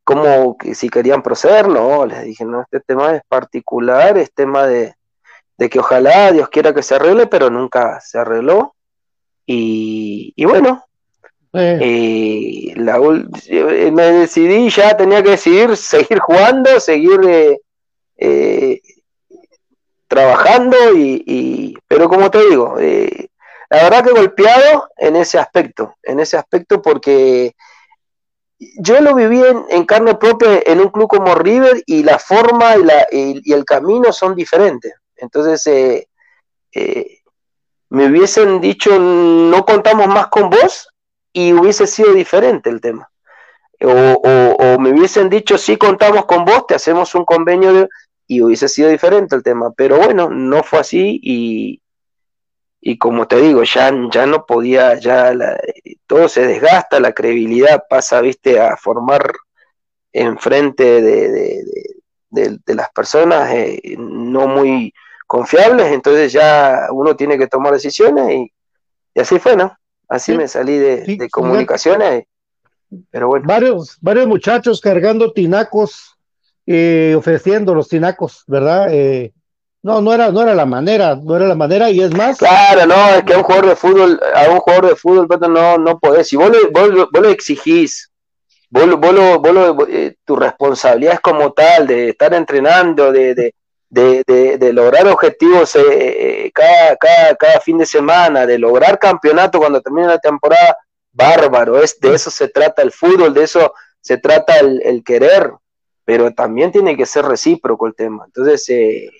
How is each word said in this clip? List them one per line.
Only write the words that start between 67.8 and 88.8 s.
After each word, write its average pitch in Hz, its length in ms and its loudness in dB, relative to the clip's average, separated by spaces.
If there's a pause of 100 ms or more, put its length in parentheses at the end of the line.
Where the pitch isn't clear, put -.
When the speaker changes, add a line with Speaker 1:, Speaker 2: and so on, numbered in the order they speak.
Speaker 1:
y, 131 220 -8 (600)
y - 60 -4
así 170 200 0
fue, 240 160 2
¿no? 185 200 -4 (320)
Así - 240 -6
Speaker 2:
Sí, - 60 -2
Speaker 1:
me 156 100 -4
salí 131 300 -6
de, 135 280 -2
Speaker 2:
sí, 202 120 -8
Speaker 1:
de 123 80 -10
Speaker 2:
sí, 117 40 -16
Speaker 1:
comunicaciones, 139 920 -2 (880)
pero 120 160 -6
bueno. 135 200 -4
Speaker 2:
Varios, 214 540 -4
varios 214 260 0
muchachos 220 540 -4
cargando 214 520 -2
tinacos, 208 840 -6 (480)
eh, 165 520 0
ofreciendo 185 580 -2
los 151 140 -4
tinacos, 165 580 -6
¿verdad? 151 440 -2
Eh, 135 420 -4 (500)
no, 214 180 -4
no 214 120 -2
era, 233 180 0
no 196 100 -2
era 226 140 0
la 160 100 0
manera, 156 500 -2
no 156 200 -6
era 185 120 0
la 185 80 -2
manera, 180 360 -2
y 185 100 0
es 175 140 -2
más 233 220 -2
Speaker 1:
Claro, 190 500 4
no, 196 280 4
es 185 80 2
que 190 100 0
a 180 40 4
un 190 60 0
jugador 190 240 2
de 180 80 2
fútbol, 185 440 2 (160)
a 147 140 4
un 180 100 2
jugador 180 300 2
de 156 60 2
fútbol, 180 320 0
Pato, 170 200 -2
no, 170 300 2
no 165 220 -2
podés. 156 280 2
Si - 80 -6
vos 175 140 2
le, 220 200 4
vos, 175 200 2 (220)
vos 160 100 2
le 208 100 4
exigís, 156 800 -2 (580)
vos 135 180 2